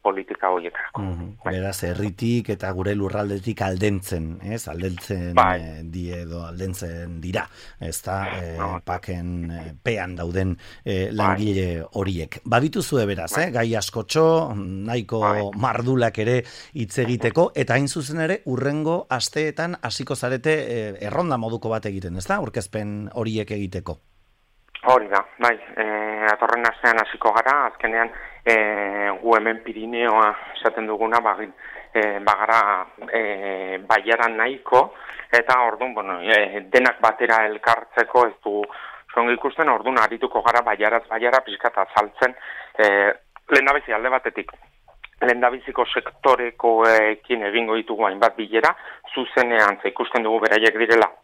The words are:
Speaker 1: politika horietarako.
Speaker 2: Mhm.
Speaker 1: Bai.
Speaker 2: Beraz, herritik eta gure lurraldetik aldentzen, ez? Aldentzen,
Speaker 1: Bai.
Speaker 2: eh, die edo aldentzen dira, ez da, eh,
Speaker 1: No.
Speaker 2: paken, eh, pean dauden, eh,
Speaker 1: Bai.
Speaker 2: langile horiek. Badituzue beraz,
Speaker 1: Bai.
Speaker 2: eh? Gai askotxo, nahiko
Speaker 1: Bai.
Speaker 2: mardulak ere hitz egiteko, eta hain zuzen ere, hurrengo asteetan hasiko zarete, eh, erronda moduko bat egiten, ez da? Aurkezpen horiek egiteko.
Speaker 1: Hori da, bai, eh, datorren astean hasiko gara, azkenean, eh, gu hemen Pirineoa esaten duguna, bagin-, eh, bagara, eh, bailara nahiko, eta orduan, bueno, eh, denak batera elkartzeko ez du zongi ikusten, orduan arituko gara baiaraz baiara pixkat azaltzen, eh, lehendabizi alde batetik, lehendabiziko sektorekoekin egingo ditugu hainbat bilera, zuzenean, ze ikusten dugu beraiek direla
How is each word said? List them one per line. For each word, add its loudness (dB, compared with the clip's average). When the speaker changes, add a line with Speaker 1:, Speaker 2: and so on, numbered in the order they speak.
Speaker 1:
politika -2
horietarako. -6
Speaker 2:
Mhm. -6
Speaker 1:
Bai. -6
Speaker 2:
Beraz, -6
herritik -4
eta -6
gure -4
lurraldetik -4
aldentzen, -4
ez? -10
Aldentzen, -8
Speaker 1:
Bai. 4
Speaker 2:
eh, -12
die -10
edo -12
aldentzen -10
dira, -6
ez -10
da, -6
eh, -10
Speaker 1:
No. -6
Speaker 2:
paken, -8
eh, -12
pean -6
dauden, -2
eh, -4
Speaker 1:
Bai. -8
Speaker 2:
langile 0
horiek. -6
Badituzue 0
beraz, -4
Speaker 1:
Bai. 0
Speaker 2:
eh? -8
Gai -2
askotxo, 0
nahiko -4
Speaker 1:
Bai. 0
Speaker 2:
mardulak 0
ere 0
hitz -6
egiteko, 0
eta -2
hain 2
zuzen -6
ere, -2
hurrengo -2
asteetan -4
hasiko -6
zarete, -2
eh, -12
erronda -2
moduko -4
bat -2
egiten, -6
ez -8
da? 0
Aurkezpen -6
horiek -4
egiteko. -8
Speaker 1:
Hori 6
da, 2
bai, 2
eh, -2
datorren 2
astean 2
hasiko 0
gara, 4
azkenean, 0
eh, 2
gu 4
hemen 0
Pirineoa 2
esaten -2
duguna, 0
bagin-, -2
eh, 0
bagara, 2
eh, -4
bailara 2
nahiko, 2
eta 6
orduan, -2
bueno, -4
eh, 2
denak 4
batera 4
elkartzeko 4
ez -4
du 0
zongi 2
ikusten, 0
orduan 2
arituko 0
gara 4
baiaraz 2
baiara 2
pixkat -4
azaltzen, 0
eh, 6
lehendabizi 4
alde -2
batetik, -2
lehendabiziko 0
sektorekoekin 2
egingo 0
ditugu -2
hainbat 2
bilera, 2
zuzenean, 2
ze -2
ikusten -2
dugu 2
beraiek 4
direla 6